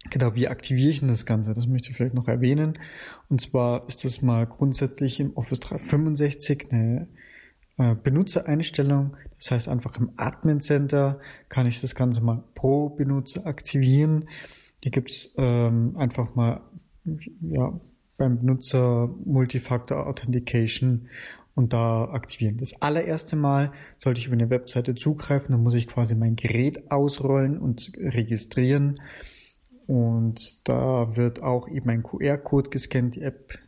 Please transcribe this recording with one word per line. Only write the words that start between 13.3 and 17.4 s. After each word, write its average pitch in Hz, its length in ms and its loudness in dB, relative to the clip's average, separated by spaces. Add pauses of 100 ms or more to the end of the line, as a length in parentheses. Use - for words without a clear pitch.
aktivieren. 147 840 2 (540)
Hier 127 100 -4
gibt's, - 460 -4
ähm, 120 580 2
einfach 123 380 -2
mal, 117 260 2 (800)